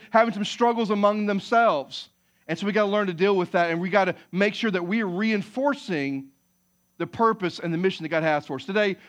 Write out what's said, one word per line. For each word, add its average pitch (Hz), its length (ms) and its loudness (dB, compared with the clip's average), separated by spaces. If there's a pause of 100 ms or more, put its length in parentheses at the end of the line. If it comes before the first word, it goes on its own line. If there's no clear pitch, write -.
having 226 240 4
some 202 120 -4
struggles 233 440 0
among 208 380 2
themselves. 202 840 0 (400)
And 160 80 -4
so 196 80 -6
we 202 60 -2
gotta 208 180 2
learn 208 180 0
to 180 60 -2
deal 196 220 2
with 175 160 0
that, 175 200 2
and 165 100 -2
we 185 80 -4
gotta 190 260 2 (160)
make 196 220 2
sure 226 180 -2
that 175 160 -2
we 220 160 0
are 202 40 -2
reinforcing 190 1200 -2 (680)
the 175 80 -6
purpose 185 540 0
and 175 140 -4
the 170 40 -2
mission 180 260 -2
that 156 60 -8
God 160 140 0
has 151 220 0
for 143 100 -8
us. 131 80 -10
Today, 196 320 0 (140)